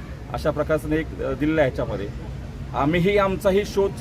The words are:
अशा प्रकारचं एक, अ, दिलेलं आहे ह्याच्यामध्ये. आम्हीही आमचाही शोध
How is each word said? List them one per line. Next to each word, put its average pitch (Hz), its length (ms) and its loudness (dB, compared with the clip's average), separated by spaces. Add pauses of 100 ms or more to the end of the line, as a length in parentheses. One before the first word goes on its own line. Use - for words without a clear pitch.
(340)
अशा - 180 0
प्रकारचं 151 400 0
एक, 156 140 0
अ, 131 280 -4
दिलेलं 151 280 2
आहे 131 80 6
ह्याच्यामध्ये. 107 400 -4 (640)
आम्हीही 170 420 4
आमचाही 196 480 4
शोध 196 360 2